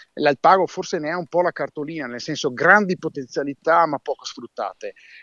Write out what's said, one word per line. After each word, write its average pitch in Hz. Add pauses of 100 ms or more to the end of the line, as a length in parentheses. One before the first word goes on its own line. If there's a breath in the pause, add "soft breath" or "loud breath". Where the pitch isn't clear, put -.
(140)
l'Alpago 160
forse 185
ne 151
ha 175
un 170
po' 170
la 175
cartolina, 151
nel 120
senso 147
grandi 180
potenzialità 160
ma 147
poco -
sfruttate. 104 (280 loud breath)